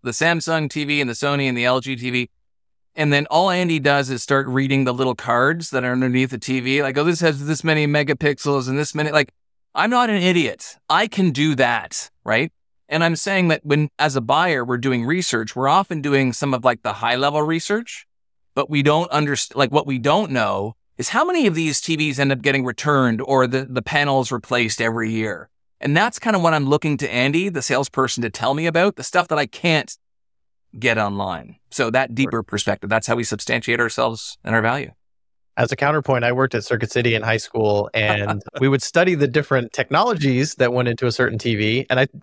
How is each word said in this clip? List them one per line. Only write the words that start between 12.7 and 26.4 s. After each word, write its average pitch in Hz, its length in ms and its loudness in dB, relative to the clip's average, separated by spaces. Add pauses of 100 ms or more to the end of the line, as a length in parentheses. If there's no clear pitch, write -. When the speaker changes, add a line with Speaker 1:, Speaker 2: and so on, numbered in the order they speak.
Speaker 1:
And 160 160 0
I'm 165 120 2
saying 185 340 0
that 156 140 0
when, 147 260 0 (100)
as 143 160 2
a 131 60 0
buyer, 139 440 2
we're 123 120 -2
doing 120 280 0
research, 131 500 -2
we're 131 120 0
often 170 340 0
doing 135 320 2
some 139 200 -2
of, 120 100 -2
like, 123 180 4
the 104 120 -4
high-level 135 500 0
research, 165 640 -4 (480)
but 139 140 -2
we 151 120 0
don't 151 300 2
underst-, 143 440 -2
like, 127 160 0
what 147 140 2
we 135 140 -4
don't 151 320 0
know 104 440 -2 (220)
is 127 120 -6
how 247 140 2
many 349 220 2
of 180 80 2
these 156 260 -2
T 165 160 -2
Vs 147 240 -2
end 139 120 4
up 127 100 -2
getting 135 240 0
returned 127 560 2
or 131 240 4
the, 131 240 -2
the 127 140 -4
panels 143 480 0
replaced 120 500 -2
every 113 300 -2
year. 110 380 -4 (300)
And 143 160 0
that's 214 220 0
kind 220 180 -2
of 180 60 2